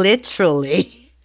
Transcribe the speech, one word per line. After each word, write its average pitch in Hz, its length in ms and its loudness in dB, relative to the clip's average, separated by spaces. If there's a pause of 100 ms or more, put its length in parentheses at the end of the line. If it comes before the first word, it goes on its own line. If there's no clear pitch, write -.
(120)
Literally. 160 1000 -2 (120)